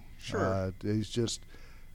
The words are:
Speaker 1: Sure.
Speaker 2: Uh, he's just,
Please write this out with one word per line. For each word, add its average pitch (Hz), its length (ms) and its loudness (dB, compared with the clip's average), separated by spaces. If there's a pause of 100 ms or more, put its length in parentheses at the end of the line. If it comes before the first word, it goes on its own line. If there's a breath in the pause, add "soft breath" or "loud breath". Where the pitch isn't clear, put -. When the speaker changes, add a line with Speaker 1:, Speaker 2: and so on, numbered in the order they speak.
(180)
Speaker 1:
Sure. - 260 0
Speaker 2:
Uh, 95 260 4 (120)
he's 104 260 2
just, - 320 2 (540 soft breath)